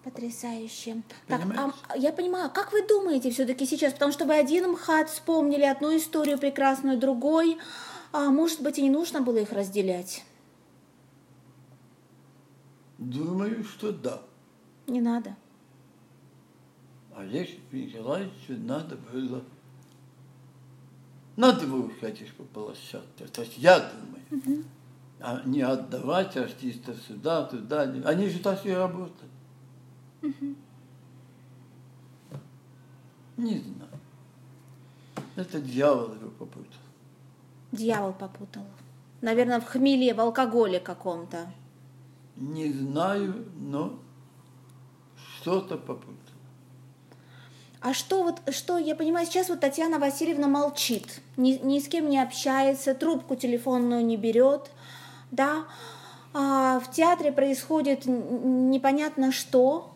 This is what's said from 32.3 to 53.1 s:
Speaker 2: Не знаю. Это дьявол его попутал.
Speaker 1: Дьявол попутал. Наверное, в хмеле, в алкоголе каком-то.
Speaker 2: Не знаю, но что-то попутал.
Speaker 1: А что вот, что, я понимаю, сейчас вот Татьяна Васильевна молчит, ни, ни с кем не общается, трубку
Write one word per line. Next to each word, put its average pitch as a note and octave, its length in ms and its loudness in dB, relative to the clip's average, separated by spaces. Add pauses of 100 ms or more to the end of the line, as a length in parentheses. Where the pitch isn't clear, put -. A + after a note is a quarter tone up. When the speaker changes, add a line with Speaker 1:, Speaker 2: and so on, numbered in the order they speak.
Speaker 2:
Не A3+ 220 -2
знаю. - 320 -14 (1400)
Это F3 260 -6
дьявол B2+ 540 2
его A2 160 -14
попутал. - 480 -18 (920)
Speaker 1:
Дьявол G#3+ 420 -2
попутал. G3 500 -14 (580)
Наверное, A#3+ 380 2
в A#3 60 -8
хмеле, B3+ 480 4
в G#3 60 -4
алкоголе A3+ 600 4
каком-то. F3 720 -8 (840)
Speaker 2:
Не D3+ 380 -6
знаю, F#3 720 -2 (140)
но C#3+ 380 -6 (1400)
что-то F#3 380 -2
попутал. - 360 -12 (1700)
Speaker 1:
А B3+ 140 -2
что F#4+ 300 0
вот, E4+ 180 -2 (120)
что, F4 260 -2
я D#4 160 -2
понимаю, E4 320 0
сейчас F4+ 220 0
вот F4 100 -2
Татьяна D#4 400 0
Васильевна C#4+ 480 0
молчит, C#4 760 0 (160)
ни, C4 160 4 (100)
ни C#4 160 2
с C#4+ 80 -6
кем D#4 220 0
не C#4 100 4
общается, C4+ 760 2
трубку C#4 400 -2